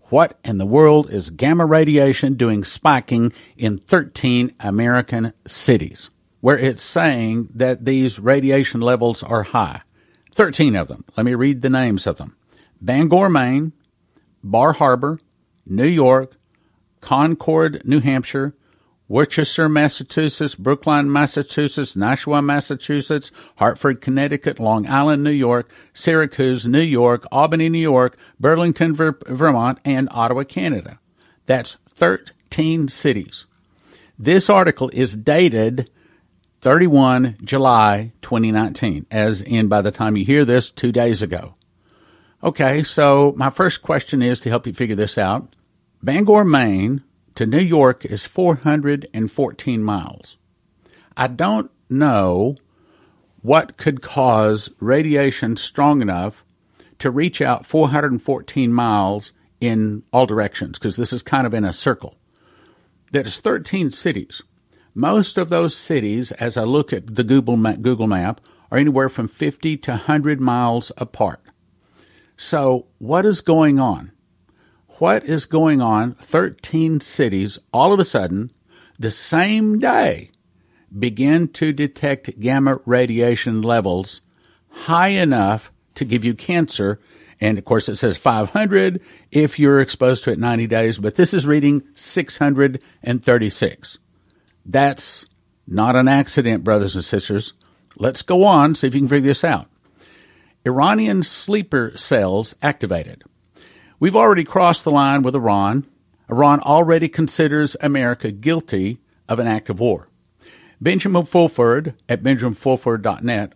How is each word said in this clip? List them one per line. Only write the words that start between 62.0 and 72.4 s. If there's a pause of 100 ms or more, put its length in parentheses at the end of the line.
There's
thirteen
cities. (520)
Most
of
those
cities,
as
I
look
at
the
Google
Ma-,
Google
map, (280)
are
anywhere
from
fifty
to
hundred
miles
apart. (920)
So (100)